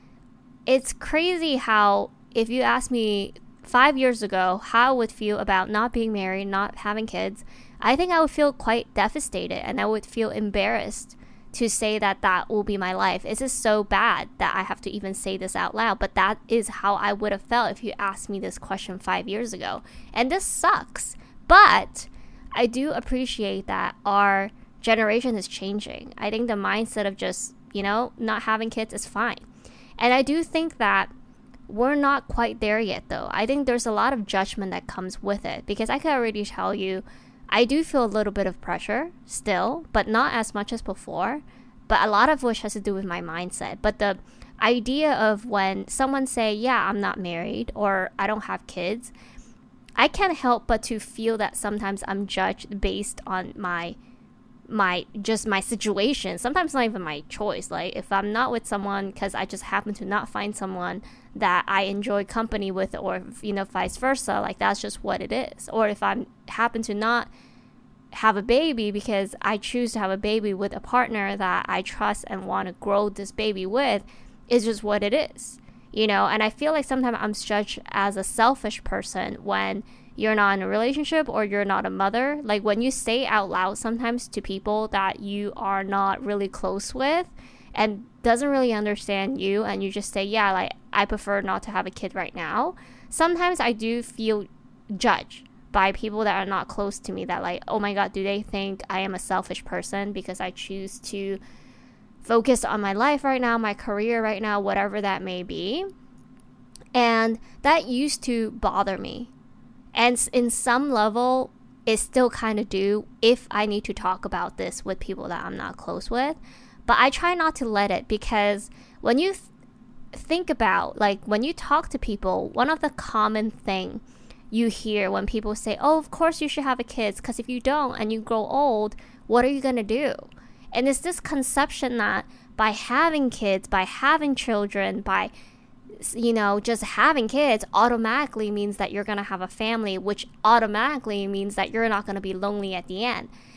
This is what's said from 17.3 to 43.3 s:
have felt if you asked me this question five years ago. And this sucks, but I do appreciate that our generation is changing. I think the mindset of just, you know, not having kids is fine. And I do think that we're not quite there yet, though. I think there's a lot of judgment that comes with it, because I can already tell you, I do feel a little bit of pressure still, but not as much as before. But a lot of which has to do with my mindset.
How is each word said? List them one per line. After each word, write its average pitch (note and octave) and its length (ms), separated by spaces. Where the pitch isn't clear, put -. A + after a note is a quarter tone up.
have G3 120
felt A#3 280
if - 140
you G#3+ 140
asked G3 320
me G3 100
this F#3 180
question F#3+ 400
five F#3 300
years A3 240
ago. F#2+ 300
And B3+ 180
this F#4+ 140
sucks, - 720
but E4+ 640
I A#3+ 120
do C4 260
appreciate A3+ 760
that F#3 300
our G3+ 440
generation A3+ 560
is - 100
changing. - 720
I G#3 140
think A3+ 180
the A3 60
mindset G3+ 520
of F#3+ 100
just, - 380
you G3+ 100
know, G#3+ 340
not A3 260
having A3 280
kids A3 240
is - 120
fine. G#3+ 380
And B3 160
I C4 80
do D4 200
think D#4+ 360
that G3 320
we're A#3 260
not C#4+ 340
quite A3+ 320
there G#3+ 200
yet, F#3+ 280
though. - 220
I G#3 160
think C#4 200
there's A#3+ 200
a A3 60
lot G#3+ 200
of G#3+ 140
judgment G3 460
that F3+ 140
comes - 360
with G3+ 220
it, - 220
because A3 240
I C#4 80
can D#4 140
already A3 320
tell F#3+ 300
you, F#3+ 280
I A#3 180
do C#4+ 180
feel B3 200
a - 20
little G#3 260
bit G3 140
of F3+ 160
pressure A3 500
still, G#3+ 640
but G3+ 160
not A#3 240
as A3+ 220
much G#3 180
as A3+ 80
before. G#3 600
But - 140
a G#3+ 100
lot A3 200
of C#4+ 120
which A#3 200
has - 100
to G#3+ 80
do G3 140
with G3 100
my F3 160
mindset. E3+ 640